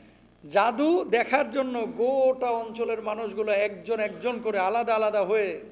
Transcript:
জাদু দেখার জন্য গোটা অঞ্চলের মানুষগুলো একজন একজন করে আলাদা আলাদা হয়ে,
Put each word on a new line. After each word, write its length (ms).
জাদু 560
দেখার 460
জন্য 380
গোটা 520
অঞ্চলের 520
মানুষগুলো 500
একজন 480
একজন 420
করে 180
আলাদা 360
আলাদা 280
হয়ে, 360